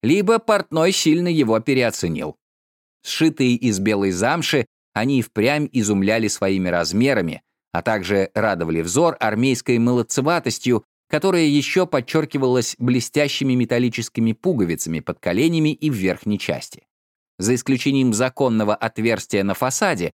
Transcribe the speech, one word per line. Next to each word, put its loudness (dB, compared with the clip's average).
Либо 2
портной 2
сильно 2
его 2
переоценил. -2
Сшитые 2
из 0
белой 0
замши, 0
они 0
и 2
впрямь 0
изумляли 0
своими -2
размерами, 0
а -4
также -2
радовали -2
взор 0
армейской 0
молодцеватостью, 0
которая 2
ещё 2
подчёркивалась -2
блестящими 0
металлическими 0
пуговицами -2
под -8
коленями 0
и -2
в -2
верхней -2
части. -8
За 0
исключением 0
законного 0
отверстия -2
на -2
фасаде -2